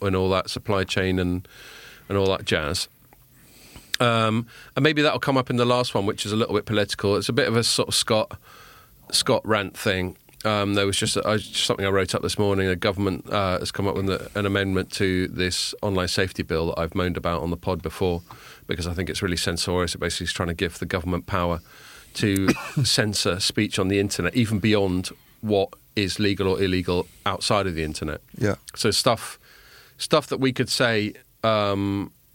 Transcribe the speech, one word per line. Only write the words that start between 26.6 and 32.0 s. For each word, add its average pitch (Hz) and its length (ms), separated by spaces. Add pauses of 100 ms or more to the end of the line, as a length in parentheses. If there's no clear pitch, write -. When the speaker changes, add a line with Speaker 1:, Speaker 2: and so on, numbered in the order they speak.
Speaker 1:
illegal 92 440 (200)
outside 98 400
of 90 80
the 78 100
internet. 76 380 (160)
Speaker 2:
Yeah. 104 160 (200)
Speaker 1:
So - 180
stuff, - 460 (600)
stuff - 300
that 101 100
we 131 160
could 127 160
say, 110 420 (320)
um, 101 680 (220)